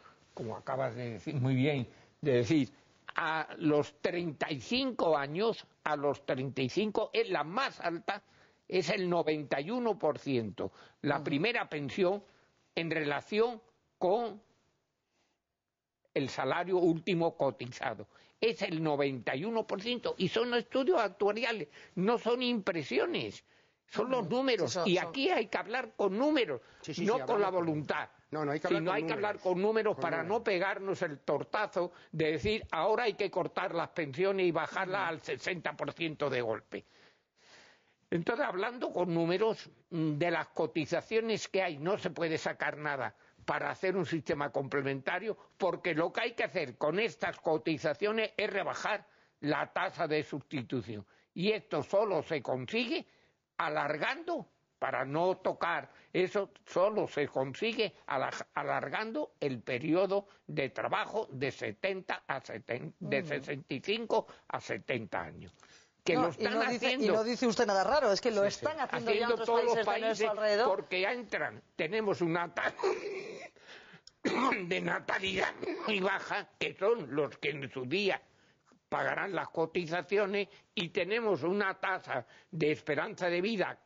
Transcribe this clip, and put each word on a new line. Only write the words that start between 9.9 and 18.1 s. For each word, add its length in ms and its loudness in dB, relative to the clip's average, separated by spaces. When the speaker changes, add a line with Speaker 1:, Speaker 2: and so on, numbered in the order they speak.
Speaker 1:
por 200 2
ciento, 540 0
la 140 2
Speaker 2:
Ujú. 80 -4
Speaker 1:
primera 440 0
pensión 540 0
en 140 0
relación 720 0
con 420 2
el 140 0
salario 500 0
último 580 2
cotizado. 720 -2